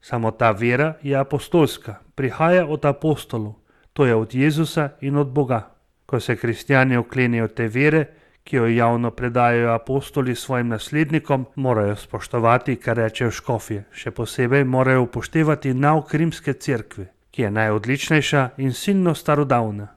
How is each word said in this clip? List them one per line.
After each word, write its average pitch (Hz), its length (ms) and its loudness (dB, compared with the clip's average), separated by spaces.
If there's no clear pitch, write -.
Samo 113 300 -4
ta 113 200 2
vera 123 520 0
je 139 140 -2
apostolska, 135 760 0
prihaja 165 520 2
od 147 180 -6
apostolov, 139 680 -2
to 143 140 2
je 120 80 4
od 110 200 0
Jezusa 147 560 0
in 139 160 -2
od 147 100 2
Boga. 127 480 -2
Ko 120 140 -2
se 117 160 -2
kristjani 131 600 2
oklenijo 120 520 0
te 113 200 -2
vere, 147 380 2
ki - 120 -2
jo 117 100 4
javno 117 440 2
predajajo 120 640 0
apostoli 131 600 -2
svojim 120 340 -4
naslednikom, 143 880 -2
morajo 110 420 0
spoštovati, 120 800 0
kar 117 200 -2
rečejo 113 340 -2
škofje. 104 600 -6
Še - 180 -10
posebej 123 540 0
morajo 131 380 2
upoštevati 143 720 -2
nauk 147 400 0
rimske 156 380 -2
Cerkve, 110 560 -6
ki - 120 -4
je 104 80 0
najodličnejša 123 1040 0
in 135 160 -2
silno 185 420 0
starodavna. 120 840 0